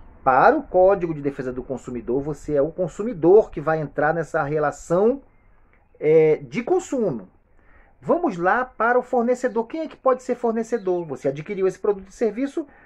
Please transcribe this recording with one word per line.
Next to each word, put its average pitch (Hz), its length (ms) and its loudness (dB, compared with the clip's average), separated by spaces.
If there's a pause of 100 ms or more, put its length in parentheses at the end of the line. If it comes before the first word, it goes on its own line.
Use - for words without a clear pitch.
(240)
para 160 340 6
o 285 60 -6
Código 185 500 2
de 147 80 -8
Defesa 135 320 -6
do 123 100 -8
Consumidor, 123 580 -6
você 151 320 -8
é 143 80 2
o 156 100 -2
consumidor 190 800 2
que 160 120 -10
vai 160 180 -2
entrar 147 340 0
nessa 160 300 -4
relação, 160 800 0 (800)
é, 156 360 4
de 143 260 -8
consumo. 220 680 -2 (720)
Vamos 247 360 0
lá 202 280 0
para 240 340 0
o - 20 2
fornecedor. 240 640 -2
Quem 320 160 -8
é 311 60 -6
que - 80 -18
pode 262 260 0
ser 240 140 -4
fornecedor? 220 720 -4
Você 139 240 -6
adquiriu 185 360 -4
esse 185 140 -2
produto 202 300 -4
e - 40 -20
serviço 262 540 -4 (180)